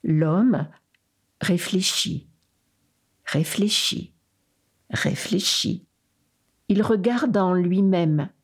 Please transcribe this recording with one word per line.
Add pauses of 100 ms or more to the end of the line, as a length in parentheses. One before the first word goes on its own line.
L'homme (720)
réfléchit, (960)
réfléchit, (760)
réfléchit. (840)
Il
regarde
en
lui-même (140)